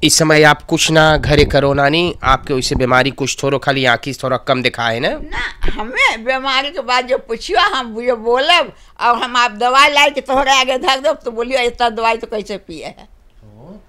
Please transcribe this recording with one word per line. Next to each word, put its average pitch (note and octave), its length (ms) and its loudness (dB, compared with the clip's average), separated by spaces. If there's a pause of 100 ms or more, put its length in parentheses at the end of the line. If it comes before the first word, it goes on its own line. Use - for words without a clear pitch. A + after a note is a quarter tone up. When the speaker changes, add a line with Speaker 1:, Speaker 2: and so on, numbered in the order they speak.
Speaker 1:
इस D3+ 140 2
समय D#3 260 4
आप D3 180 6
कुछ - 300 -2
ना D#3 260 4
घरे C#3+ 280 4
करो C#3 280 2
नानी, D3 500 0
आपके C3 300 0
वैसे C3 220 -2
बीमारी B2+ 360 2
कुछ - 320 -6
थोड़ो, C#3 160 0
खाली C3+ 260 0
आँखी B2 280 0
थोड़ा B2+ 240 -4
कम B2+ 260 0
दिखा A#2 260 -2
है A2+ 100 -2
ना? D3+ 100 -2
Speaker 2:
ना, B3 640 -4
हमें B3 520 -2
बीमारी C4 480 -2
के - 80 -10
बाद B3 280 -2
जो A#3+ 100 0
पूछियो, A#3 420 -4
हम B3+ 420 -2
जो B3 140 0
बोलब B3+ 580 0 (280)
और A#3+ 140 2
हम A#3+ 220 -4
आप A#3+ 140 2
दवाई B3+ 380 4
लाए C#4+ 200 4
के C#4+ 120 -6
तोहरे C4+ 300 0
आगे C4 260 2
धर C4+ 220 0
दो, D4 140 0
तो C4+ 180 -8
बोलियो, A#3+ 280 -4
"इतना A#3+ 300 -2
दवाई A3+ 280 -2
तो A3+ 100 -10
कैसे G#3+ 300 -8
पिए D#3 280 -14
है?" - 240 -16 (340)
Speaker 1:
ओ। A2 300 -20 (140)